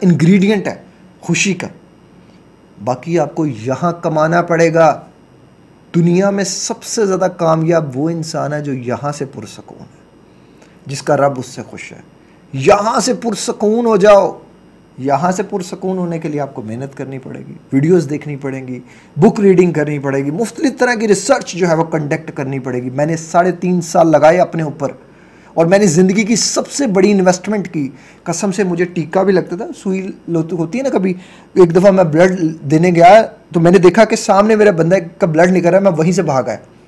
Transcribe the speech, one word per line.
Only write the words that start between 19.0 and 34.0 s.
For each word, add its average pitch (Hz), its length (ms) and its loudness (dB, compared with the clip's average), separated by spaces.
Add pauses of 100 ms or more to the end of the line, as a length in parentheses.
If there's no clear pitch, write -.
बुक 208 220 4
रीडिंग 180 340 4
करनी 147 240 -2
पड़ेगी, 139 320 -4
मुख्तलिफ 220 480 -4
तरह 240 180 0
की 220 100 -2
रिसर्च - 500 0
जो 175 100 0
है 165 100 0
वो 160 80 0
कंडक्ट 156 460 -6
करनी 139 280 -8
पड़ेगी। 123 320 -6
मैंने 147 260 -4
साढ़े 175 360 0
तीन 180 280 -2
साल 165 280 0
लगाए 156 300 6
अपने 165 240 -2
ऊपर, 139 360 -8 (580)
और 165 100 2
मैंने 202 200 4
ज़िंदगी 196 380 2
की 214 120 0
सबसे - 500 -4
बड़ी 196 240 2
इन्वेस्टमेंट 190 560 0
की। 151 180 -6 (420)
कसम 180 240 -4
से, 196 140 -2
मुझे 175 200 -2
टीका 175 380 -2
भी 190 100 2
लगता 170 240 -8
था, 349 160 -10
सुई 190 420 -8 (140)
लो-, 165 240 -4
होती 165 260 -6
है 269 60 -4
ना 277 60 -4
कभी। 185 260 -2 (420)
एक 175 140 6
दफ़ा 185 180 4
मैं 190 200 2
ब्लड 185 280 4 (260)
देने 160 280 2
गया 175 300 8
तो - 380 -6
मैंने 180 180 6
देखा 180 260 6